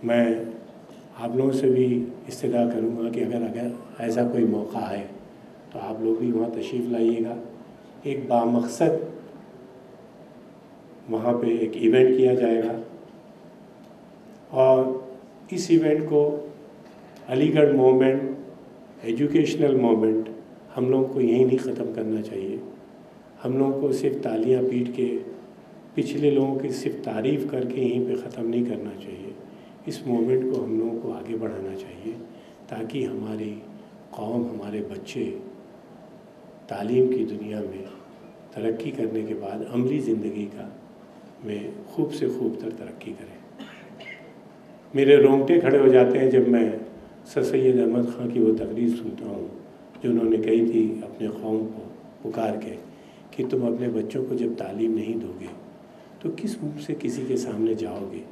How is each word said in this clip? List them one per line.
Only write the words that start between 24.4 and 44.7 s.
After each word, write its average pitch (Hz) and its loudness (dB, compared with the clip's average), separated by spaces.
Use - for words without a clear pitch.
پیٹ 123 -2
کے، 117 -2
پچھلے 143 0
لوگوں 135 2
کی - -4
صرف - -6
تعریف 113 -2
کر 127 -4
کے 123 -4
یہیں 120 0
پہ - -2
ختم 117 -6
نہیں 120 0
کرنا 104 -8
چاہیے۔ 95 -14
اس - -8
موومنٹ 127 0
کو - -4
ہم 110 -2
لوگوں 113 -4
کو 113 -6
آگے 113 -8
بڑھانا 95 -8
چاہیے 95 -12
تاکہ 113 -8
ہماری 107 -8
قوم، 117 -4
ہمارے 107 -8
بچے - -8
تعلیم 117 0
کی 123 -2
دنیا 104 -8
میں 101 -10
ترقی 113 -4
کرنے 110 -4
کے 107 -6
بعد 104 -8
عملی 131 0
زندگی 107 -2
کا - -12
میں 104 -8
خوب - -2
سے 131 -2
خوب - -2
تر - -6
ترقی - -14
کریں۔ - -18